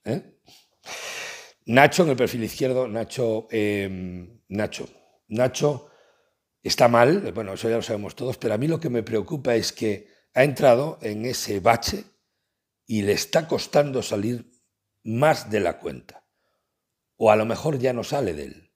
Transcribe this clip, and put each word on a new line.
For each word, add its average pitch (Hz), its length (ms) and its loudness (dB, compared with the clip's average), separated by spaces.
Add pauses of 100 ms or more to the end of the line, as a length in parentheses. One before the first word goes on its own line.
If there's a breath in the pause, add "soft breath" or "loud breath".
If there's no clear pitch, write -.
¿Eh? - 340 -6 (1300 loud breath)
Nacho 139 380 6
en 156 60 2
el 127 60 2
perfil 120 280 0
izquierdo, 127 420 -2
Nacho, 113 640 -4
em, 95 1000 -4
Nacho, 101 400 -6 (400)
Nacho 127 640 -2 (760 soft breath)
está 120 240 4
mal, 120 440 4
bueno, 101 200 -8
eso 113 160 -4
ya 113 80 0
lo 107 60 -2
sabemos 104 340 -6
todos, 127 220 -8
pero 107 160 -2
a 110 40 -2
mí 135 80 0
lo 160 140 0
que 160 80 -4
me 120 140 0
preocupa 113 520 -2
es 107 180 0
que 104 360 -4 (240 soft breath)
ha 127 100 4
entrado 139 600 4
en 107 240 -6
ese 113 340 -4
bache 117 440 0 (840)
y 107 160 -2
le 101 100 2
está - 340 0
costando 143 560 0
salir 117 480 -4 (540)
más 123 460 0
de 107 100 0
la 85 180 0
cuenta. - 480 -14 (880)
O 110 140 6
a 107 60 8
lo 107 80 2
mejor 135 340 -2
ya 123 140 0
no 117 100 -4
sale 123 300 -2
de 73 120 -10
él. - 320 -20